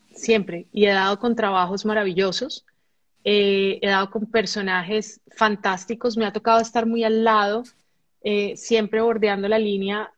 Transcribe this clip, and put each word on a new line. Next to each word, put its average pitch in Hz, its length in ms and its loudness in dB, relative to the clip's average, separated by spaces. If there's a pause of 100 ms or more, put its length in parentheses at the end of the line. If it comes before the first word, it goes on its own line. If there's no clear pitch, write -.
(140)
siempre. 190 580 -2
Y 208 120 2
he 202 80 6
dado 196 260 0
con 233 180 0
trabajos 196 500 0
maravillosos, 196 800 -2 (600)
eh, 202 540 2
he 202 80 2
dado 196 220 2
con 214 160 -6
personajes 196 920 -4 (140)
fantásticos, 208 840 -2
me 220 80 0
ha 196 60 -4
tocado 226 280 4
estar 226 260 -2
muy 226 180 0
al 220 200 2
lado, 214 400 2 (580)
eh, 208 340 -2
siempre 220 440 0
bordeando 202 480 0
la 220 100 2
línea 202 600 -2